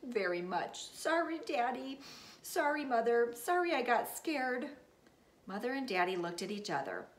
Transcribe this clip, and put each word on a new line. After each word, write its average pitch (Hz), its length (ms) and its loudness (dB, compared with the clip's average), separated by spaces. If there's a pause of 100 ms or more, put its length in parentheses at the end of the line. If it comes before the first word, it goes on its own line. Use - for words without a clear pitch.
very 185 340 0
much. - 520 -4
Sorry, 320 520 0
Daddy. 262 540 -2 (420)
Sorry, 294 440 2
Mother. 233 480 4
Sorry 349 400 2
I 269 80 4
got 240 340 2
scared. 269 520 -2 (800)
Mother 208 260 -4
and 269 140 -2
Daddy 180 280 2
looked 170 260 -4
at 190 100 -6
each 202 180 -6
other. 95 360 -4 (140)